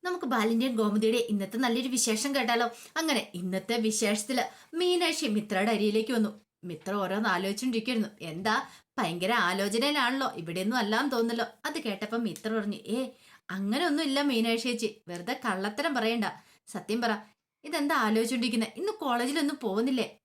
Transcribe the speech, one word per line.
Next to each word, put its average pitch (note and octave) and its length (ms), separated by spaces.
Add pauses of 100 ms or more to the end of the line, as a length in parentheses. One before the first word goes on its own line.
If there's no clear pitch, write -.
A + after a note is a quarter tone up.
നമുക്ക് F4+ 220
ബാലിന്റെയും A#3 500
ഗോമതിയുടെ A3 520
ഇന്നത്തെ G3+ 300
നല്ലൊരു B3+ 300
വിശേഷം A#3 440
കേട്ടാലോ? A#3+ 340 (300)
അങ്ങനെ D#4 260 (120)
ഇന്നത്തെ F#3+ 420
വിശേഷത്തില് A3 680 (300)
മീനാക്ഷി E4+ 520
മിത്രയുടെ G#3 460
അരിയിലേക്ക് G#3+ 400
വന്നു. G#3+ 180 (340)
മിത്ര F3 300
ഓരോന്ന് G3+ 340
ആലോചിച്ചോണ്ടിരിക്കുകയായിരുന്നു. A3 840 (100)
എന്താ, E3+ 340 (400)
ഭയങ്കര F3+ 440
ആലോചനയിലാണല്ലോ, A#3+ 1000
ഇവിടെയൊന്നും F#3 420
അല്ലാന്ന് A#3 340
തോന്നുന്നല്ലോ. A#3 340 (180)
അത് D#4 160
കേട്ടപ്പം G#3+ 420
മിത്ര A3 280
പറഞ്ഞു, G#3 360
"ഏ, A#3 140 (480)
അങ്ങനെയൊന്നും C#4+ 560
ഇല്ല C#4 180
മീനാക്ഷി A3+ 420
ചേച്ചി, A#3 240 (180)
വെറുതെ F3 320
കള്ളത്തരം G#3+ 560
പറയണ്ട. A3+ 320 (420)
സത്യം G#3+ 320
പറ, A3+ 120 (520)
ഇതെന്താ D4+ 320
ആലോചിച്ചോണ്ടിരിക്കുന്നെ? A3+ 800
ഇന്ന് G4 160
കോളേജിലൊന്നും C#4+ 680
പോകുന്നില്ലേ?" A3+ 480 (180)